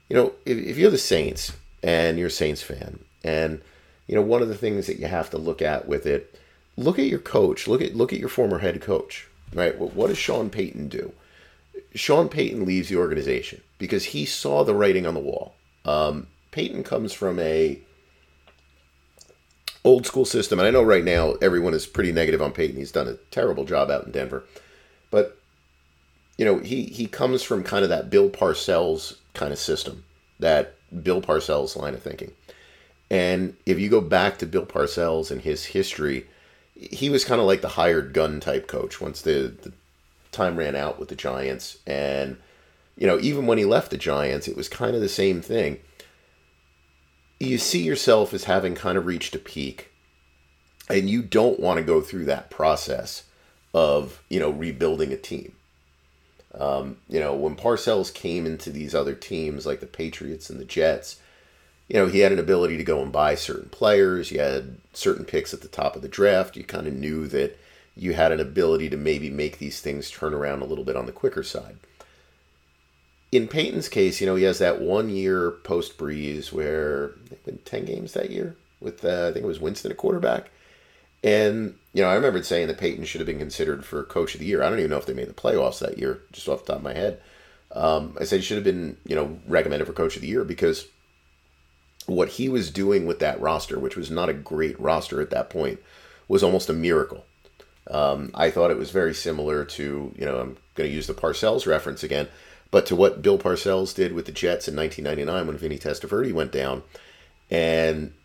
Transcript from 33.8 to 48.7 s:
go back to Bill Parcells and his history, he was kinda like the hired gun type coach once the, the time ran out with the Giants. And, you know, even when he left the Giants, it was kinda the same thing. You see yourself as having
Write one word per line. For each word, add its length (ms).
go 120
back 360
to 80
Bill 220
Parcells 640
and 100
his 240
history, 640
he 340
was 160
kinda 180
like 180
the 80
hired 440
gun 260
type 280
coach 340
once 220
the, 300
the 100
time 260
ran 180
out 240
with 100
the 60
Giants. 720
And, 500
you 100
know, 120
even 280
when 100
he 80
left 260
the 60
Giants, 500
it 100
was 100
kinda 320
the 100
same 320
thing. 380
You 180
see 240
yourself 520
as 100
having 320